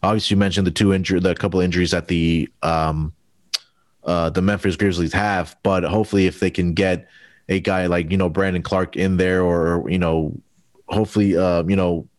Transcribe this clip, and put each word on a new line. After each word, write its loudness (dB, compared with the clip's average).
Obviously, 0
you 2
mentioned 0
the 0
two 2
injury, 0
the 0
couple -2
injuries 0
that -4
the, 0
um, -2
uh, -2
the -2
Memphis 0
Grizzlies 0
have, -2
but 2
hopefully 2
if -2
they 0
can -2
get 0
a 0
guy -2
like, 0
you 0
know, 2
Brandon -2
Clark -2
in 0
there 2
or, 0
you 0
know, 0
hopefully, 0
uh, 2
you 2
know 0